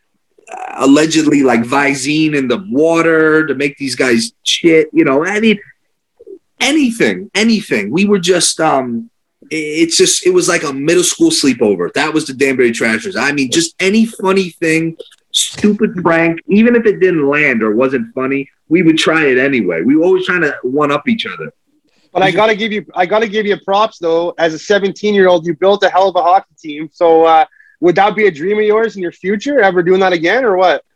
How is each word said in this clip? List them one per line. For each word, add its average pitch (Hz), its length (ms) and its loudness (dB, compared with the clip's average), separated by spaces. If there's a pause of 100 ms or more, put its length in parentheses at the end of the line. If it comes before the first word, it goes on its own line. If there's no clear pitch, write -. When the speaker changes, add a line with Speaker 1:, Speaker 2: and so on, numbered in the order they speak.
(520)
Speaker 1:
uh, - 260 -14
allegedly, 147 640 2
like, 120 200 2
Visine 143 760 -2
in 135 120 -2
the 107 200 -4
water 156 760 2
to 143 80 -4
make 143 240 -6
these 135 160 -6
guys 120 380 0 (120)
shit. 160 480 2
You 160 120 2
know, 151 200 0
I 208 160 -4
mean, 220 180 2 (1000)
anything, 226 720 0
anything. 185 560 0
We 175 160 0
were 202 140 2
just, 170 400 0
um, 127 500 -2 (340)
i-, - 20 -20 (360)
it's 165 140 0
just, - 300 0
it 180 40 2
was 175 180 2
like 165 160 -2
a 143 80 -6
middle 160 320 0
school 165 260 0
sleepover. 110 640 0
That 151 200 -2
was 156 140 -2
the 131 60 -10
Danbury 127 400 0
Trashers. 110 440 -4
I 135 160 -2
mean, 139 180 -4
just 165 300 -2
any 214 260 2
funny 190 440 -2
thing, 165 460 -4 (360)
stupid - 680 0
prank, 165 440 0
even 226 280 4
if 226 120 2
it 190 140 0
didn't 170 280 0
land 139 340 0
or 107 120 0
wasn't 127 400 -2
funny, 135 340 -4 (200)
we 175 140 2
would 160 160 4
try 160 280 0
it 127 120 2
anyway. 110 440 0
We 131 140 2
were 160 80 2
always 185 220 2
trying 180 140 -2
to 143 220 -2
one-up 143 460 -2
each 113 180 -2
other. 82 260 -12 (600)
Speaker 2:
But 180 100 0
I 190 80 2
gotta 214 260 0
give 208 160 -4
you, 202 120 -6 (100)
I 180 100 0
gotta 214 240 -2
give 208 160 -4
you 196 160 -2
props 208 380 -2
though. 170 400 -2
As 160 160 0
a 156 40 -10
seventeen-year-old, 190 880 0
you 170 80 -2
built 196 280 0
a 185 80 2
hell 190 180 2
of 180 80 -2
a 175 60 0
hockey 180 360 0
team. 156 320 -12
So, 165 360 4
uh, 160 180 4 (360)
would 175 160 2
that 185 200 2
be 208 100 2
a 190 40 4
dream 180 280 -4
of 214 60 2
yours 214 320 0
in 190 60 -10
your 170 100 -6
future, 220 480 -4
ever 185 220 2
doing 185 180 2
that 185 140 2
again, 180 280 0
or 208 140 0
what? 175 260 2 (140)